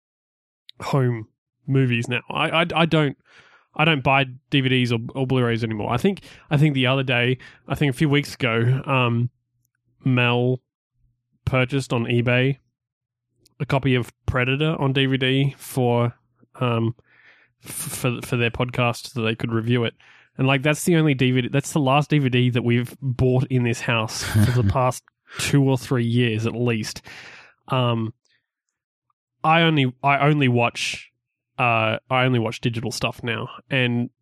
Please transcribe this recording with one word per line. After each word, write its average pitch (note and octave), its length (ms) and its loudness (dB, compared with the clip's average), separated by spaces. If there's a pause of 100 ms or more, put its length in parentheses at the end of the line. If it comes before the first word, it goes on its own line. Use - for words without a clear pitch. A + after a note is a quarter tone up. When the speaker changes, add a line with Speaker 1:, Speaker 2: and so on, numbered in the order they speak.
(800)
Speaker 1:
home B2 480 -2 (380)
movies B2+ 420 0
now. B2 220 -4
I, D#3 320 0
I, F3 120 -2
I D#3+ 120 2
don't, D3+ 280 0 (600)
I D3+ 100 0
don't D#3 180 2
buy C#3 220 2 (240)
D C#3+ 140 2
V B2+ 80 0
Ds B2 220 2
or, A2+ 80 0 (140)
or C3 120 -4
Blu-rays A#2+ 360 0
anymore. A2 300 -4
I A#2+ 60 0
think, F#3+ 240 0 (260)
I D3+ 80 0
think D3 160 4
the C3 140 0
other C3+ 160 0
day, B2+ 340 0 (320)
I D3+ 60 -4
think C#3+ 160 0
a B2 60 -2
few D#3+ 120 2
weeks C#3+ 240 0
ago, A#2+ 540 0
um, B2 420 0 (760)
Mel B2 600 2 (800)
purchased C3 480 -2
on A#2 140 0
eBay B2 500 2 (1040)
a B2 60 -6
copy C3+ 280 0
of A#2+ 160 -2 (140)
Predator C3+ 560 -2
on C3+ 140 0
D C3+ 100 2
V C3+ 140 0
D C3+ 400 0
for, A#2+ 560 0 (440)
um, A#2 360 -2 (680)
f-, - 80 -16
for, - 520 -6
for - 160 -4
their A#2 120 0
podcast B2 640 -4
so A#2+ 80 -6
they A2+ 140 -2
could A#2 180 -4
review A#2 320 0
it. A2 80 -4 (480)
And, C3 80 2
like, C3+ 140 2
that's D3+ 220 0
the F3+ 120 4
only D#3 180 4
D B2+ 160 2
V B2+ 120 2
D, A#2+ 60 -4
that's - 240 -2
the E3 80 0
last C#3 300 2
D D3+ 80 4
V C#3 120 2
D B2 200 2
that A#2+ 140 0
we've A#2+ 360 0
bought B2+ 500 0
in B2+ 120 2
this A#2 200 -2
house A2+ 420 -2
for A#2+ 380 2
the G2+ 60 2
Speaker 2:
<laughs> G2 40 2
Speaker 1:
past B2+ 320 -2 (340)
two - 240 2
or C3+ 160 2
three B2 260 -2
years A#2 420 0
at - 80 -4
least. A#2 480 -4 (640)
Um, A#2+ 460 0 (1300)
I D#3+ 160 4
only, D3+ 420 2
I C#3 240 2
only D3 220 4
watch, - 640 -2 (460)
uh, A2+ 400 0 (100)
I B2+ 160 2
only B2+ 140 2
watch A2+ 240 -4
digital A#2 280 -4
stuff - 320 -6
now. A2 280 -6 (180)
And B2 400 0 (140)